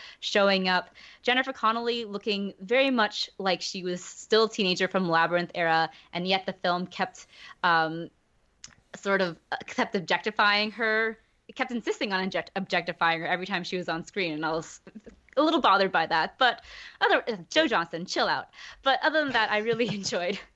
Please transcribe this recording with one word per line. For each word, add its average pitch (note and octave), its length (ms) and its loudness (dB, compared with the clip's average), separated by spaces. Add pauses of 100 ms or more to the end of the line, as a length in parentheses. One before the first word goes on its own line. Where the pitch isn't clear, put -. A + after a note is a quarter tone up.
(200)
showing G3 480 2
up, F3+ 220 0 (320)
Jennifer C4 320 0
Connelly A#3 500 -2
looking G3+ 560 -4
very B3 300 2
much A3+ 480 0
like F#3+ 240 -2
she F#3 220 -8
was F3+ 200 -6
still - 420 2
a G#3+ 40 0
teenager F#3 400 0
from F#3+ 180 0
Labyrinth E3 480 2
era, E3 340 2 (220)
and F3 160 -6
yet F#3+ 180 0
the F#3 80 -4
film F3+ 320 -2
kept, - 420 -8 (360)
um, E3 460 2 (880)
sort G3 240 0
of, E3+ 160 -2 (160)
uh, - 40 -4 (100)
kept - 280 -2
objectifying G#3 760 0
her. A3 460 -2 (300)
It - 80 -20
kept B3+ 160 -4
insisting A#3+ 400 -4
on F#3 120 0
object-, F3+ 340 -4
objectifying E3+ 640 -2
her E3 60 -4
every F3+ 180 -2
time F#3 180 -4
she F3+ 140 -6
was F3 100 -6
on E3+ 160 -4
screen, E3+ 300 -6
and D#3 120 -4
I D#3 60 -2
was D#3+ 300 -6 (560)
a C4+ 40 6
little D#4 200 4
bothered G3 300 4
by E3 140 2
that. D#3 320 0
But A#3+ 240 2 (380)
other, F#4+ 280 4
uh, A3 100 -4 (120)
Joe D#4+ 160 4
Johnston, E3+ 400 -2
chill A3 220 0
out. C#3+ 220 -2 (340)
But C4+ 180 4
other D#4 220 2
than C4+ 100 -2
that, A3 180 2
I G#3 80 2
really A3+ 280 0
<laughs> G#3+ 80 -2
enjoyed F#3+ 420 -2 (180)